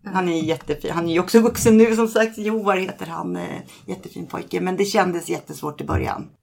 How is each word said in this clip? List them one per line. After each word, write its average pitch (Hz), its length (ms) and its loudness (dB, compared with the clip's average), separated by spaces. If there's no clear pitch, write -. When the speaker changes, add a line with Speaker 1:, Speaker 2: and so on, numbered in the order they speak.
Speaker 1:
Mm. 190 120 -8
Speaker 2:
Han 180 140 0
är 165 140 0
jättefin. 156 480 -4
Han 170 180 -2
är 165 40 0
ju 170 60 4
också 185 200 4
vuxen 226 380 6
nu, 226 180 6
som 226 120 2
sagt. 220 300 0
Joar 208 400 0
heter - 280 -6
han. 165 300 -8
Eh, - 260 -8
jättefin 127 420 -12
pojke. 170 340 -6
Men 185 160 -2
det 196 80 2
kändes 185 440 0
jättesvårt 147 520 -8
i - 40 -10
början. - 440 -4